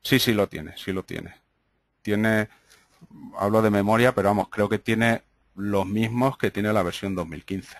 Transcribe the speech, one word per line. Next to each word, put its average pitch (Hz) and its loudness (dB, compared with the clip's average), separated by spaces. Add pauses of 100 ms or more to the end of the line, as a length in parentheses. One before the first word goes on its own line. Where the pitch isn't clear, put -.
Sí, - 2
sí 120 2
lo 101 2
tiene, 78 -12
sí - -10
lo 92 -6
tiene. 82 -12 (640)
Tiene, 107 0 (880)
hablo 107 2
de 110 4
memoria, 110 4
pero 101 2
vamos, 104 0
creo 104 -2
que 107 -2
tiene 113 0 (320)
los 98 -2
mismos 113 0
que 107 -2
tiene 107 -2
la 104 2
versión 95 -4
dos 87 -4
mil 76 -12
quince. 95 -10